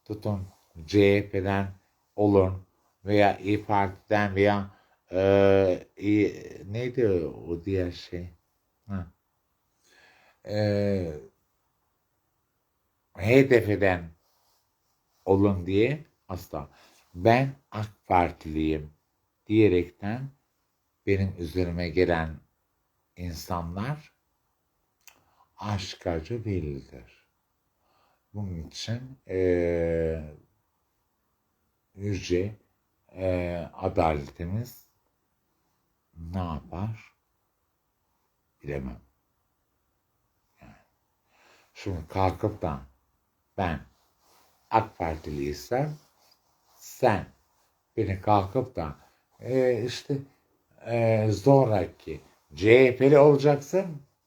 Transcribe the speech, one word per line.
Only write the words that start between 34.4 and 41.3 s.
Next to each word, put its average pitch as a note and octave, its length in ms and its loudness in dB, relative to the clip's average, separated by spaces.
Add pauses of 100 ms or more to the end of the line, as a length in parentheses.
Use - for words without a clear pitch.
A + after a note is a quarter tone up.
ne E2 220 -8
yapar F2 760 -8 (1500)
bilemem. C2 380 -10 (1600)
Yani, A2 120 -20 (1000)